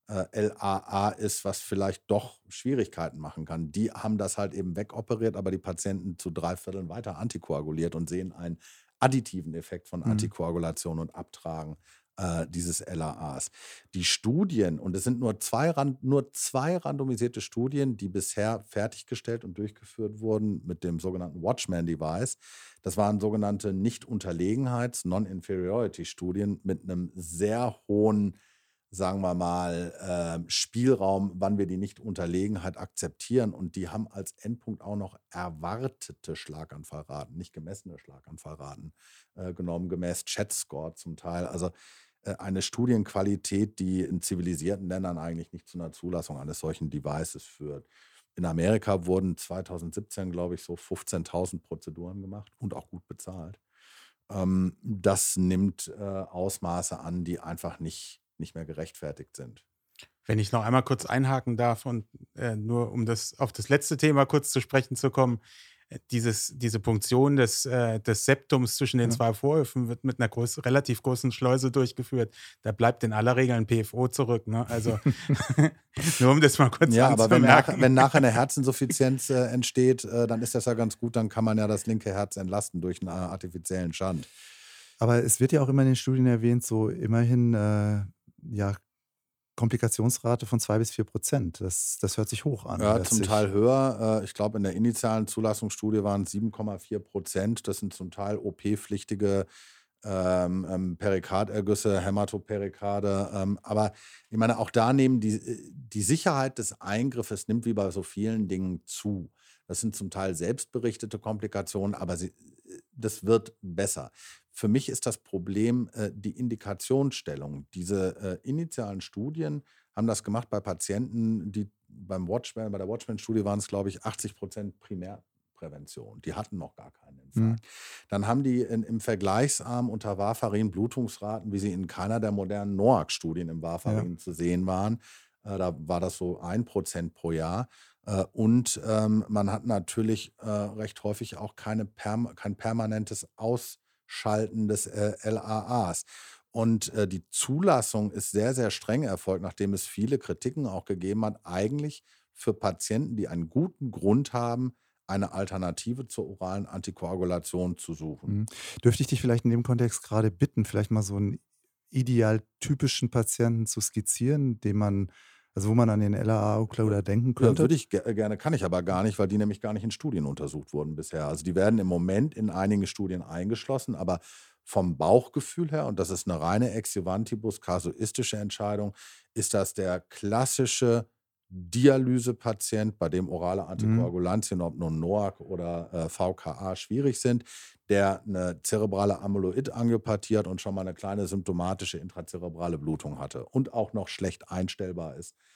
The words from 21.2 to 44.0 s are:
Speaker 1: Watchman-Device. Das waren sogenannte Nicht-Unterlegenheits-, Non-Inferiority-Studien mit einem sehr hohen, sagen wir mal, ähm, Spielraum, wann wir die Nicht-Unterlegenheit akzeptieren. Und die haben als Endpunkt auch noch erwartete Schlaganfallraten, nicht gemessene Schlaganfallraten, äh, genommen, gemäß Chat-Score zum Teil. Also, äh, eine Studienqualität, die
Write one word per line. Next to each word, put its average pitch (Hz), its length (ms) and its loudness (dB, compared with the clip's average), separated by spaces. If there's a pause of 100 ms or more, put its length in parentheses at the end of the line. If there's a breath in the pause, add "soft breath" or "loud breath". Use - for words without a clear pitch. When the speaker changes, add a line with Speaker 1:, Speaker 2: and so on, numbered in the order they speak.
Speaker 1:
Watchman-Device. 85 960 -2 (420 loud breath)
Das 92 160 -6
waren 104 240 4
sogenannte 104 540 0
Nicht-Unterlegenheits-, 113 1300 -2
Non-Inferiority-Studien 95 1600 -2
mit 95 220 -4
einem 90 300 -4
sehr 101 640 -2 (120)
hohen, 104 500 4 (540 soft breath)
sagen 98 280 -2
wir 90 140 0
mal, 87 640 -2
ähm, 85 480 -4
Spielraum, 98 840 2
wann 98 240 0
wir 98 80 2
die 92 100 -4
Nicht-Unterlegenheit 92 1000 -4
akzeptieren. 110 720 -2
Und 90 220 -8
die 92 140 -6
haben 110 200 -6
als - 300 -12
Endpunkt 113 420 -10
auch 104 160 -8
noch 98 220 -10 (100)
erwartete 87 1080 -8
Schlaganfallraten, 73 1000 -14
nicht 90 160 -12
gemessene 82 460 -14
Schlaganfallraten, 73 960 -18 (400 soft breath)
äh, 92 180 -8
genommen, 87 360 -4
gemäß 87 360 -4
Chat-Score - 720 -6
zum 82 220 -14
Teil. 85 300 -6
Also, 90 260 -4 (500 soft breath)
äh, 101 140 -8
eine 95 260 -4
Studienqualität, 101 1160 0
die 92 220 0